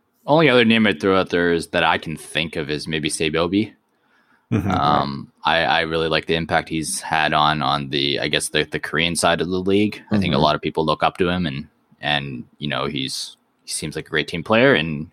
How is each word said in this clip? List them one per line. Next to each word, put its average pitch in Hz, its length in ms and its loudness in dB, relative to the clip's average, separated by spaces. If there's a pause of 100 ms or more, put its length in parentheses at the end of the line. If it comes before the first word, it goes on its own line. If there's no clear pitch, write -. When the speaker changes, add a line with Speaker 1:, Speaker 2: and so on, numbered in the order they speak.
(260)
Speaker 1:
Only 151 220 6
other 123 160 6
name 110 220 4
I'd 95 140 0
throw 95 180 4
out 92 120 0
there 87 220 2
is 82 160 -2
that 85 160 2
I 82 140 2
can 78 180 -10
think 80 400 -6
of 73 140 -4
is 73 180 -6
maybe 78 220 -2
Sabobi. 85 640 -2 (760)
Speaker 2:
Mm-hmm. 101 200 -2
Speaker 1:
Um, 69 640 0 (120)
I, 80 180 2
I 78 200 2
really 80 260 -2
like 78 180 0
the 85 80 0
impact 82 340 -2
he's 78 320 -6
had 78 320 0
on, 76 300 2
on 71 280 -2
the, 69 280 -2
I 71 100 -4
guess, 73 200 -2
the, 76 160 0
the - 160 -8
Korean 82 340 -2
side 85 260 2
of 82 80 -2
the 92 120 -2
league. 101 500 0
I 107 80 0
think 92 140 0
a 69 40 2
Speaker 3:
Mm-hmm. 71 60 2
Speaker 1:
lot 76 140 4
of - 60 -6
people 80 220 -4
look 78 200 0
up 80 140 0
to 90 100 2
him, 90 180 -2
and, 71 220 -8 (320)
and, 69 440 -4 (140)
you 73 100 -8
know, 67 180 -4
he's, - 500 -8 (280)
he - 80 -14
seems 76 220 -8
like 76 120 -10
a - 40 -20
great 73 180 0
team 82 140 -6
player, 120 320 4
and 78 380 -2